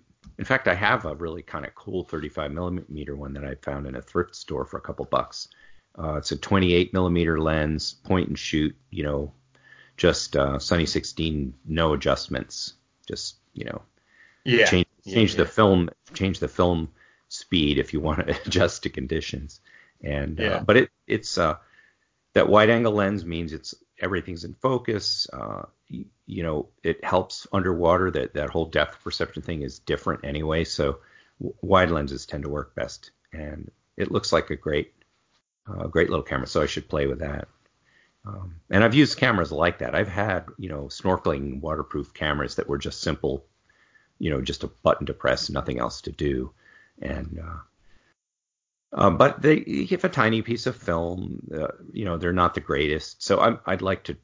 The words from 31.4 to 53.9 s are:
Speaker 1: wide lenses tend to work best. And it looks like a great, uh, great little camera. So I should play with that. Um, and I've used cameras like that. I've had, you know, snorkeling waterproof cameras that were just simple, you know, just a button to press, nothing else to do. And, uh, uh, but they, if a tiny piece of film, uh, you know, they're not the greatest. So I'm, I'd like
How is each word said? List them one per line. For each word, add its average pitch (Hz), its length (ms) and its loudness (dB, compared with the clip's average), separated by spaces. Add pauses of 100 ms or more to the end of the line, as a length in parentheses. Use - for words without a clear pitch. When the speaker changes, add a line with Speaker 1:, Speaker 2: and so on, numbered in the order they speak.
Speaker 1:
wide 92 300 4
lenses 71 340 -4
tend 73 180 -8
to 71 60 -8
work 71 260 -8
best. - 360 -10 (200)
And 76 400 -12 (260)
it - 140 -4
looks - 220 0
like 80 160 2
a 76 60 -4
great, 76 380 -2 (760)
uh, 90 200 -8
great 82 220 2
little 80 160 -2
camera. 65 220 -4
So 82 140 0
I 73 60 4
should - 220 -8
play 73 180 0
with 67 120 -4
that. 71 280 -8 (800)
Um, 92 300 -12 (140)
and 98 140 6
I've 117 120 4
used 147 220 6
cameras 92 340 2
like 82 280 0
that. 62 160 -4
I've 98 120 0
had, 95 380 -2 (120)
you 92 100 -10
know, 73 180 -8
snorkeling 71 760 -2
waterproof 78 520 -6
cameras 73 420 -2
that - 120 -4
were 69 120 -2
just - 220 -8
simple, 69 440 -4 (760)
you 82 120 -2
know, 69 100 0
just - 220 -6
a - 40 -8 (160)
button 80 240 2
to 73 60 -6
press, - 360 -2
nothing 65 300 -4
else 60 220 -4
to - 100 -10
do. 69 400 -4 (500)
And, 76 380 -8
uh, 82 180 -10 (1400)
uh, - 180 4
but - 300 4
they, 151 160 6
if - 480 -2
a 180 40 -2
tiny 113 320 2
piece 117 260 -6
of 127 80 -2
film, 87 640 -4 (120)
uh, 76 140 -2 (240)
you 107 140 -6
know, 85 120 -2
they're 87 160 0
not 90 220 4
the 76 60 -2
greatest. 76 600 -2
So - 200 4
I'm, 117 240 4
I'd 90 160 -2
like 95 240 -2